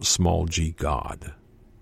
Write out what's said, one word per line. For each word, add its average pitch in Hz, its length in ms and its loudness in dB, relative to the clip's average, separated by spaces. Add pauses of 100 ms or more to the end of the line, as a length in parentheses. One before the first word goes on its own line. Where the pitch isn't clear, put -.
small 87 440 2
g 82 260 0
god. - 640 -4 (480)